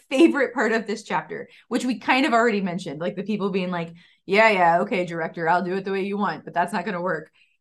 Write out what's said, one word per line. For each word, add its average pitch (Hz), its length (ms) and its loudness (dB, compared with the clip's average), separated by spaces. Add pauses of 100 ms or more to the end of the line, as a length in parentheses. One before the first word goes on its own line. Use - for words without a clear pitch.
(100)
favorite 262 440 4
part 220 180 0
of 226 140 -2
this 208 180 -6
chapter, 165 440 -6 (200)
which 226 160 -2
we 240 140 -2
kind 269 280 2
of 233 60 0
already 226 280 4
mentioned, 175 400 -6
like, 180 160 -4
the 196 60 -6
people 196 280 -4
being 185 200 -2
like, 170 240 -6 (320)
"Yeah, 214 240 6
yeah, 180 300 4
okay, 208 260 -2
director, 165 420 -6
I'll 175 160 4
do 180 120 -4
it 196 80 -6
the 196 80 -4
way 196 100 -2
you 196 160 -6
want, 180 260 -4
but 170 100 -12
that's 180 180 0
not 185 120 -4
gonna 180 180 -6
work." 165 280 -4 (300)